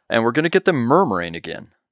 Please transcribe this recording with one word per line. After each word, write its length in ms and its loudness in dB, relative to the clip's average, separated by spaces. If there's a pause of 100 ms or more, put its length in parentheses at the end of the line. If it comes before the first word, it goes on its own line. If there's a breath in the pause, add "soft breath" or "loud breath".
And 140 0
we're 80 0
gonna 160 0
get 160 2
them 140 2
murmuring 580 0
again. 360 -14 (200)